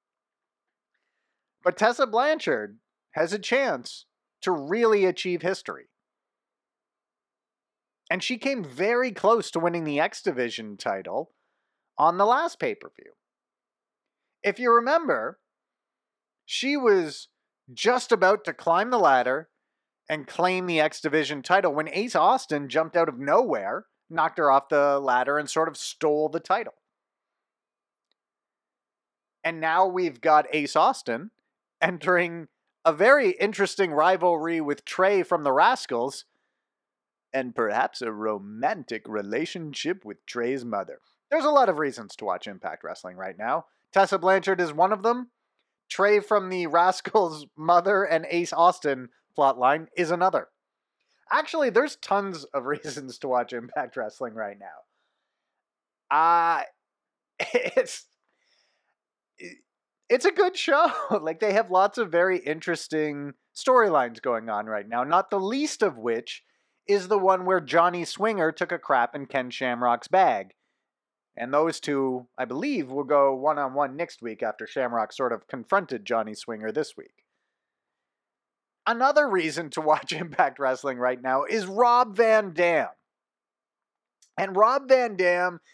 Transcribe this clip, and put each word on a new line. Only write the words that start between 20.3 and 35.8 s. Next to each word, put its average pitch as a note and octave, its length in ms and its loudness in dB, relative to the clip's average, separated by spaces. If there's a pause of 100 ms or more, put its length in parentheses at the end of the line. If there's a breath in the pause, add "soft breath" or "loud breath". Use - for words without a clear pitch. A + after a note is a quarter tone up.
the E3+ 140 0
X D3+ 220 0
Division D3 420 -2
title F3+ 280 2
when D#3 180 -2
Ace A3 260 -4
Austin D#3+ 520 0
jumped D#3 280 -2
out E3 140 2
of B2 100 -6
nowhere, C#3 680 0 (240)
knocked E3 300 -2
her D3+ 100 4
off C#3 200 4
the C#3+ 300 2
ladder, C3 380 0
and D3 100 -4
sort D#3+ 200 0
of D3 100 -10
stole D3+ 520 -2
the D#3+ 100 -6
title. G#3 340 -4 (2750)
And E3 180 -6
now E3 240 2
we've F3+ 340 -2
got D3+ 320 4
Ace D3 240 -2
Austin D#3+ 540 0 (500)
entering E3+ 680 0 (360)
a E3 80 4
very G#3+ 400 6
interesting F#3+ 600 -2
rivalry E3 720 2
with C#3+ 220 -4
Trey F#3+ 380 0
from E3 220 -2
the C#3 80 2
Rascals, C#3 760 0 (1040)